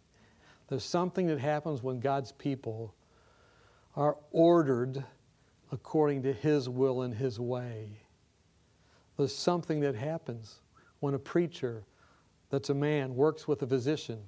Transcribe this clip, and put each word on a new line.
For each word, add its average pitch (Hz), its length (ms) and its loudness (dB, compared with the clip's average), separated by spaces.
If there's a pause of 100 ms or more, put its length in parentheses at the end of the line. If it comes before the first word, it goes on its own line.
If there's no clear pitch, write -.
(680)
There's 135 160 -6
something 180 420 -2
that 156 140 0
happens 151 420 -2
when 127 180 -4
God's 135 340 -2
people 113 600 -6 (1000)
are 147 200 2 (160)
ordered 135 720 6 (680)
according 147 500 0
to 135 120 0
His 143 360 2
will 127 320 2
and 123 100 -2
His 113 280 -4
way. 120 640 -8 (1160)
There's 139 180 0
something 170 440 0
that 139 160 0
happens 120 640 -8 (380)
when 143 160 -2
a 135 40 -2
preacher 135 640 -2 (680)
that's 139 180 -2
a 143 60 2
man 143 400 0
works 151 320 2
with - 160 0
a 131 40 -2
physician. 123 600 -2